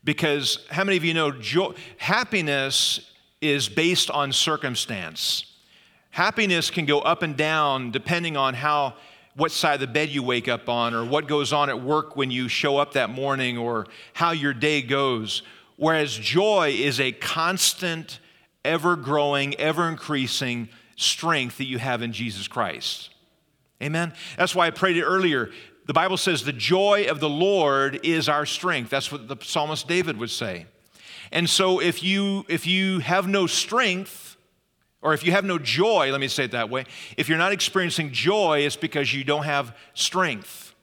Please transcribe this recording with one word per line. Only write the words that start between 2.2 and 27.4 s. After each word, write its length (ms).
is 280
based 420
on 220
circumstance? 1120
Happiness 600
can 160
go 140
up 220
and 140
down 540
depending 460
on 180
how, 400
what 160
side 240
of 60
the 80
bed 220
you 120
wake 240
up 220
on, 260
or 100
what 220
goes 260
on 160
at 120
work 360
when 140
you 180
show 280
up 160
that 180
morning, 480
or 280
how 180
your 240
day 280
goes. 600
Whereas 400
joy 600
is 220
a 120
constant, 1080
ever-growing, 920
ever-increasing 1120
strength 640
that 60
you 140
have 240
in 100
Jesus 340
Christ. 640
Amen? 300
That's 180
why 140
I 20
prayed 260
it 60
earlier. 480
The 60
Bible 240
says, 280
"The 80
joy 580
of 80
the 100
Lord 760